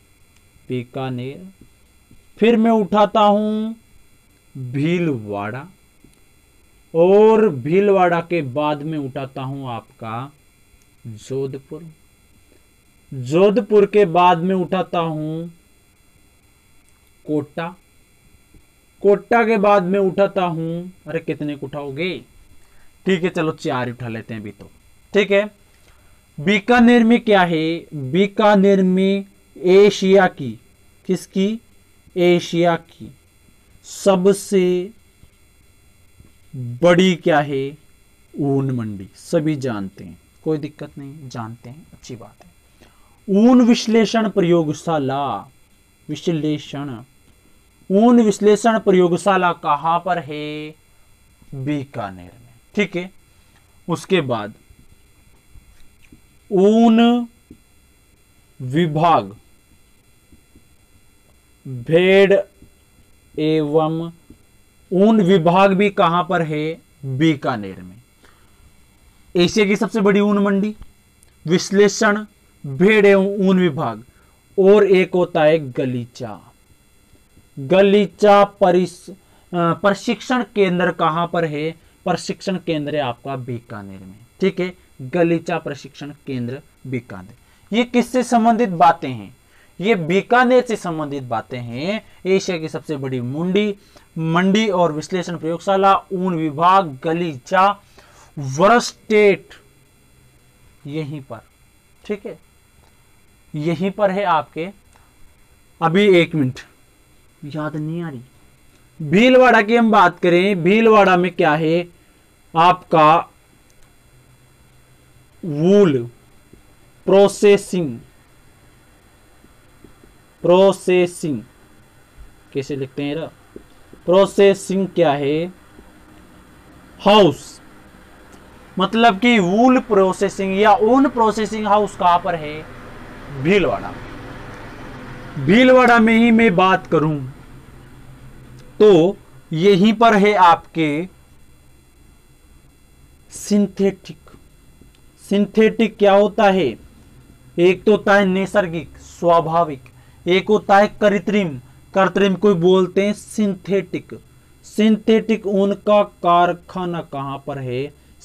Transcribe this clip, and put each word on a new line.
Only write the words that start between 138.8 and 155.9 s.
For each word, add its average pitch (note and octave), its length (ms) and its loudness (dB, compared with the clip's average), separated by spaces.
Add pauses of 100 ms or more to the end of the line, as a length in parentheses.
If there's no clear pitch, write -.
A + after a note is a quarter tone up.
यहीं G3 400 4
पर A3 220 4
है G#3 180 4
आपके E3 760 2 (2250)
synthetic। G3 880 -4 (1120)
Synthetic G#3+ 680 0
क्या G3+ 160 4
होता G3+ 300 2
है, F#3 340 0 (840)
एक F#3 240 2
तो G#3+ 80 2
होता G3+ 240 2
है G3+ 100 2
नैसर्गिक, F#3 720 -4
स्वाभाविक, E3 840 -2 (460)
एक F3+ 200 0
होता G3+ 300 2
है G#3 100 6
कृत्रिम, G3+ 720 -2 (340)
कृत्रिम F#3+ 420 2
को G3+ 200 2
बोलते F#3 500 2
हैं G#3 80 -2
synthetic। F#3+ 1080 -6 (440)
Synthetic G#3+ 840 0
ऊन G3+ 260 0
का G#3 300 2